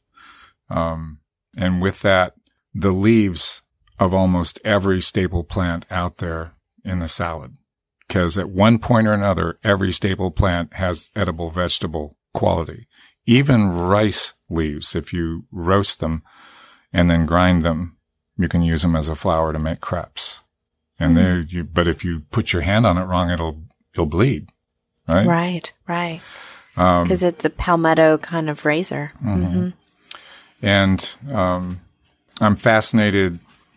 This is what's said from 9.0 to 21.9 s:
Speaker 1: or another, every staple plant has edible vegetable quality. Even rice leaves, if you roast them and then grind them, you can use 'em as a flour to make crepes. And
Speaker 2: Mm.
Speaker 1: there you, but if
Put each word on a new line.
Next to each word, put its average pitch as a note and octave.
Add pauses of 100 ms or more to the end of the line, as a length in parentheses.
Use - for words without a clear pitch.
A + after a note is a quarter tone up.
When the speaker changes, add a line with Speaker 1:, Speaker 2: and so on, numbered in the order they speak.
Speaker 1:
or G#2+
another, F#2
every G2
staple F#2+
plant F2
has F2+
edible F2
vegetable D#2+ (180)
quality. E2+ (380)
Even B2
rice F#2 (160)
leaves, D#2
if E2
you E2
roast F#2+
them D#2+ (680)
and F2
then E2+
grind F2+
them, E2+ (400)
you F2
can E2+
use E2
'em E2+
as D2+
a D#2+
flour D#2+
to D#2
make D#2
crepes. - (560)
And E2+
Speaker 2:
Mm. E2
Speaker 1:
there F2+
you, E2+
but E2+
if D#2+